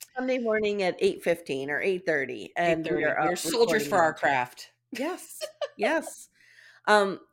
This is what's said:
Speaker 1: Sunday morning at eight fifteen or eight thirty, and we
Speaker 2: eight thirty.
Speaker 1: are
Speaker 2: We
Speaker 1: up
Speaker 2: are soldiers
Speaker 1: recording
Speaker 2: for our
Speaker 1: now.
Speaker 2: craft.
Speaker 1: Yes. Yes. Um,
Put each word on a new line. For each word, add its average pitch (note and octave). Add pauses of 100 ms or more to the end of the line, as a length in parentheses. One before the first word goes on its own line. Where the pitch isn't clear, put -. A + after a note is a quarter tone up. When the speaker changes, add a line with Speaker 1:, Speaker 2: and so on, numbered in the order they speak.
(160)
Speaker 1:
Sunday B3+
morning G#3+
at F3
eight -
fifteen D3
or C#3+
eight F#3
thirty, B2+
and E3
we D#3+
Speaker 2:
eight -
thirty. D3+
Speaker 1:
are D3+
Speaker 2:
We D#3
Speaker 1:
up E3
Speaker 2:
are -
soldiers F3
Speaker 1:
recording D3
Speaker 2:
for G3+
our E3
Speaker 1:
now. D3+
Speaker 2:
craft. C3+ (200)
Speaker 1:
Yes. D4+ (380)
Yes. - (580)
Um, G3+ (140)